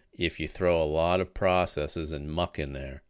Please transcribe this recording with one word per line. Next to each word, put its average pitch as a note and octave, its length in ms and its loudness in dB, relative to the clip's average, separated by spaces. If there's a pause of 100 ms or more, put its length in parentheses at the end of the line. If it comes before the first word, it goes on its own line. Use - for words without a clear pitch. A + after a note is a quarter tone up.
(120)
If E2+ 260 -2
you D#2 80 -2
throw F2 360 2
a - 20 4
lot E2 380 2
of F2+ 100 -6
processes E2+ 800 0
and D2 180 -6
muck E2 280 -2
in C#2 160 -4
there C2+ 360 -10